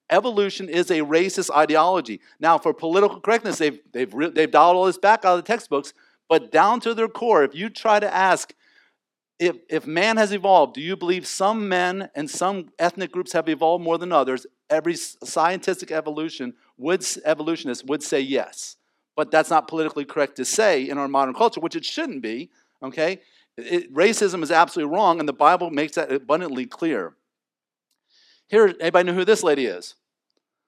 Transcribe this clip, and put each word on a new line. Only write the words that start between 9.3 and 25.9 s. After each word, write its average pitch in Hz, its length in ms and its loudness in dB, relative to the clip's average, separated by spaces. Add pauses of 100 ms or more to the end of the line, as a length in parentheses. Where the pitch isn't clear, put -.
if, 175 180 0 (140)
if 156 160 -4
man 196 320 0
has 202 140 2
evolved, 180 420 4
do 139 80 -10
you 180 140 -6
believe 175 300 -2
some 208 400 -2
men 185 480 -2
and 147 140 -8
some 185 400 -4 (100)
ethnic 170 320 -4
groups 180 220 -8
have 165 160 -2
evolved 165 340 0
more 165 140 -2
than 175 160 -6
others? 131 340 0 (220)
Every 156 240 0
s-, - 320 -10
scientific 180 680 -2
evolution 156 640 -6 (240)
would, 170 240 -2
s-, - 240 -8
evolutionist 151 640 -4
would 143 160 -4
say 143 180 -2
yes. 135 560 -6 (400)
But 151 140 -4
that's 156 200 4
not 165 160 2
politically 156 380 -4
correct 139 320 -2
to 127 80 -6
say 156 440 0
in 139 100 -6
our 139 100 -4
modern 135 260 0
culture, 220 260 0
which 160 140 -6
it 165 100 -8
shouldn't 247 380 -8
be, 123 280 -8 (320)
okay? 160 400 -4 (340)
It, 139 360 -4
racism 185 500 2
is 143 80 -4
absolutely 165 440 2
wrong, 175 260 0
and 151 80 -4
the 139 40 -4
Bible 170 380 2
makes 151 240 -4